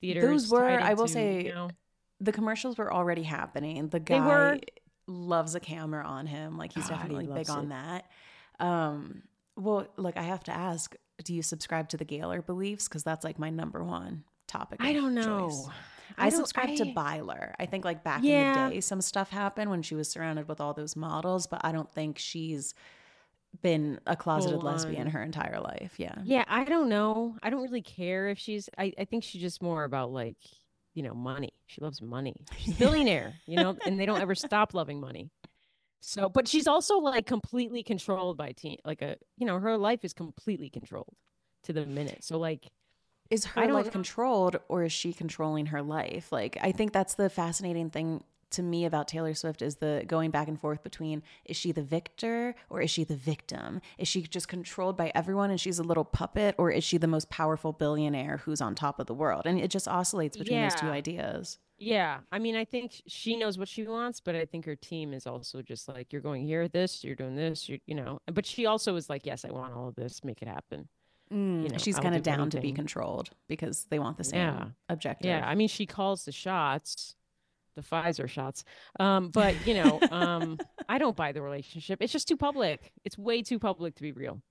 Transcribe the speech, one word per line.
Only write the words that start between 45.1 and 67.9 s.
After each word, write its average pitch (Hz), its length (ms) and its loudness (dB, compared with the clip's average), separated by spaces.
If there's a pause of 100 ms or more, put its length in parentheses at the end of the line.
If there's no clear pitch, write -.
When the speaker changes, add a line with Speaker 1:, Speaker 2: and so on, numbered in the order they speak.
Speaker 2:
controlling 156 540 -2
her 151 160 -2
life? 151 500 -4
Like, 117 280 -2
I 190 120 2
think 214 200 2
that's 190 220 4
the 196 160 4
fascinating 170 600 -2
thing 160 340 -2 (260)
to - 120 -2
me 170 220 2
about 165 220 2
Taylor 160 280 -2
Swift, 156 280 -4
is 143 140 -2
the 151 320 0
going 160 240 2
back 151 160 2
and 156 120 -4
forth 151 220 -2
between, 156 400 -6 (220)
is 165 120 -6
she - 140 -2
the 151 140 0
victor 233 720 -2 (120)
or - 120 -4
is 156 100 2
she 165 140 2
the 151 100 -2
victim? 135 640 -4 (160)
Is 170 120 -2
she 185 140 0
just 165 260 -6
controlled 180 480 -4
by 170 180 0
everyone 190 380 2
and 175 80 0
she's 180 180 -2
a 165 60 0
little 165 200 4
puppet, 202 540 2
or 175 140 6
is 165 100 4
she 175 160 2
the 160 80 4
most 156 240 2
powerful 156 420 0
billionaire 147 680 0
who's 151 220 -2
on 107 140 0
top 143 240 -2
of - 80 -2
the 113 80 -4
world? 131 320 2
And 180 140 4
it - 100 2
just 190 160 -2
oscillates 180 500 0
between 233 240 0
those 202 140 4
two 151 160 0
Speaker 1:
Yeah. - 0 -
Speaker 2:
ideas. 147 720 -4 (180)
Speaker 1:
Yeah. 190 420 0 (120)
I 190 80 -2
mean, 226 160 0
I 226 80 0
think 240 280 -6
sh-, - 160 -18
she - 280 -4
knows 214 220 -2
what 196 100 -6
she 220 180 -8
wants, 233 340 -4
but 170 160 -4
I 160 100 0
think 165 200 -10
her 151 100 -6
team 151 380 -8
is 131 120 -10
also 123 360 -10
just 117 260 -12
like, 127 240 -12
"You're 147 100 -6
going 139 240 -4
here, 165 220 0
this, 180 360 0
you're 135 120 -6
doing 131 200 -6
this, 156 320 -4
you, 143 180 -8
you 156 80 -6